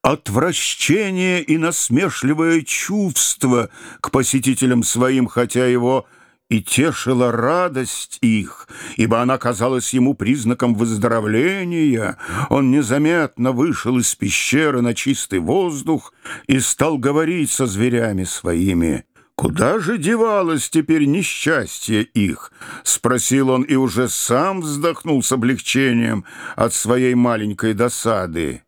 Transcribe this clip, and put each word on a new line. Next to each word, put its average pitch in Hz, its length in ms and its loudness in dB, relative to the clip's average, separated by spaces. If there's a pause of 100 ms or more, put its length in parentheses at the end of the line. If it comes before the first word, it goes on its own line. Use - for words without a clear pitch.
отвращение 180 1400 0
и 156 160 0
насмешливое 160 1040 0
чувство 135 1080 0 (300)
к - 120 -6
посетителям 127 720 2
своим, 127 420 2
хотя 123 400 0
его 123 400 2 (440)
и 110 120 0
тешила 127 680 0
радость 131 880 -2
их, 110 480 0 (280)
ибо 113 240 2
она 131 180 0
казалась 120 560 -2
ему 127 200 4
признаком 120 600 0
выздоровления. 117 1400 0 (320)
Он 135 200 4
незаметно 143 840 2
вышел 127 460 0
из - 160 0
пещеры 127 680 0
на 117 120 0
чистый 120 460 -2
воздух 156 720 -2 (340)
и 135 140 2
стал 151 380 0
говорить 151 520 0
со 131 160 0
зверями 110 580 0
своими. 85 800 0 (320)
"Куда 117 440 0
же 190 180 -2
девалось 196 720 0
теперь 156 360 2
несчастье 139 960 -2
их?" — 98 500 -2 (320)
спросил 131 680 2
он 127 120 2
и 147 120 0
уже 123 340 2
сам 175 520 0
вздохнул 151 640 -2
с - 80 0
облегчением 117 920 0 (300)
от 117 180 0
своей 123 440 2
маленькой 110 580 0
досады. 92 920 -2